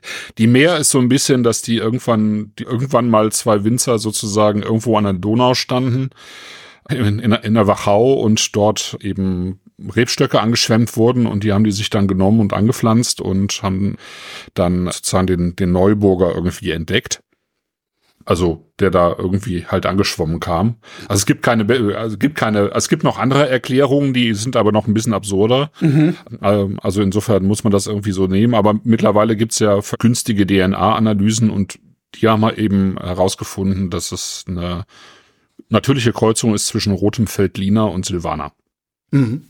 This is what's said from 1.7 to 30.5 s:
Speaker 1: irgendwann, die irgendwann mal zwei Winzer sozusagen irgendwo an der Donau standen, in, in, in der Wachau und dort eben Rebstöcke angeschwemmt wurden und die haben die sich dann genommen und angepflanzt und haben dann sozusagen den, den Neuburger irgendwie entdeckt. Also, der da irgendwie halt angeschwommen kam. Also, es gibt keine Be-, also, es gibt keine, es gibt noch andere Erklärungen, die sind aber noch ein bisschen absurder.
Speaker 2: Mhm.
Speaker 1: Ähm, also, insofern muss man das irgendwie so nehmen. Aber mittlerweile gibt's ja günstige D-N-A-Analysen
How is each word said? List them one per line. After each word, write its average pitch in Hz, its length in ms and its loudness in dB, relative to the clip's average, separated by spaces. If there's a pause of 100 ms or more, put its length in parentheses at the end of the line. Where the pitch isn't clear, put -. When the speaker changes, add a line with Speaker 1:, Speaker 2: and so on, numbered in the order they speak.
Speaker 1:
irgendwann, 107 800 0
die 120 60 -10
irgendwann 123 460 0
mal 107 220 4
zwei 107 320 0
Winzer 120 340 0
sozusagen 104 640 0
irgendwo 113 340 0
an 104 80 2
der 101 100 0
Donau 117 400 2
standen, 131 560 -2 (800)
in, 104 300 0
in, 113 120 2
in 110 220 0
der 113 120 4
Wachau 104 480 2
und 110 420 0
dort 104 440 0
eben 95 600 -4 (180)
Rebstöcke 117 600 -2
angeschwemmt 113 560 0
wurden 120 300 2
und 104 180 -4
die 107 80 0
haben 104 120 4
die 107 80 2
sich 104 180 -4
dann 101 180 0
genommen 98 320 2
und 101 120 0
angepflanzt 113 680 0
und 98 420 -2
haben 98 340 -4 (580)
dann 90 320 0
sozusagen 92 400 -2
den, 87 300 -2
den 90 160 0
Neuburger 92 640 4
irgendwie 87 360 -4
entdeckt. 82 500 -4 (1040)
Also, 85 540 -2
der 98 120 2
da 87 280 2
irgendwie 92 480 -4
halt 92 180 -4
angeschwommen 90 540 -2
kam. 90 380 -2 (320)
Also, 101 140 -2
es - 40 -4
gibt 143 160 0
keine 113 220 2
Be-, 107 340 0
also, 113 160 -6
es 98 60 -10
gibt 143 160 -2
keine, 107 340 0
es - 180 -4
gibt - 140 0
noch 131 160 0
andere 135 300 2
Erklärungen, 131 640 0
die 120 200 2
sind 113 200 -6
aber 107 160 2
noch 104 160 0
ein 107 80 2
bisschen 110 200 0
absurder. 107 680 0
Speaker 2:
Mhm. 156 360 2 (240)
Speaker 1:
Ähm, 101 400 0
also, 101 220 -2
insofern 98 420 0
muss 101 200 0
man 110 80 2
das 101 160 0
irgendwie 104 240 -4
so 95 160 0
nehmen. 107 260 2
Aber 107 300 2
mittlerweile 110 520 2
gibt's 110 220 -2
ja 104 220 2 (180)
günstige 113 480 0
D-N-A-Analysen 104 1040 2